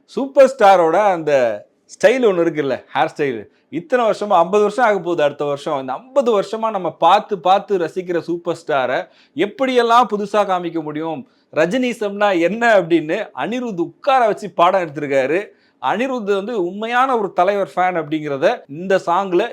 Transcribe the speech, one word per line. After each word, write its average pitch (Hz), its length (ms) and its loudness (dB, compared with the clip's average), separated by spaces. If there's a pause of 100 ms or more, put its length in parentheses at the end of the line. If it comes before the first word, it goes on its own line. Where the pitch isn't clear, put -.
சூப்பர் 269 540 2
ஸ்டாரோட 180 340 6
அந்த 147 720 0 (220)
ஸ்டைல் 247 380 2
ஒண்ணு 180 200 2
இருக்குல்ல, 147 400 -2 (100)
ஹேர் 151 220 0
ஸ்டைல், 123 300 -4 (220)
இத்தனை 220 420 -2
வருஷமா, 208 180 -4
ஐம்பது 185 340 2
வருஷம் 208 220 0
ஆக 208 160 2
போகுது 160 220 -2
அடுத்த 147 220 0
வருஷம். 143 360 -4
இந்த 131 120 -8
ஐம்பது 226 480 0
வருஷமா 220 300 -4
நம்ம 180 220 -4
பார்த்து 202 460 2
பார்த்து 196 400 0
ரசிக்கிற 175 400 -4
சூப்பர் 170 480 -6
ஸ்டாரை 135 420 -2 (280)
எப்படியெல்லாம் 233 680 2 (100)
புதுசா 202 300 -2
காமிக்க 175 360 -4
முடியும், 151 460 -8 (260)
ரஜினிசம்னா 202 840 0
என்ன 214 400 2
அப்படின்னு 165 540 0
அனிருத் 208 460 -6
உட்கார 240 460 0
வச்சு 202 240 -4
பாடம் 185 300 2
எடுத்திருக்காரு. 147 680 -2 (360)
அனிருத் 202 520 -2
வந்து 196 300 -4
உண்மையான 233 540 -2
ஒரு 196 140 -4
தலைவர் 190 440 0
ஃபேன் 180 200 0
அப்படிங்கிறத 151 720 -2
இந்த 180 380 -2
சாங்ல 190 460 0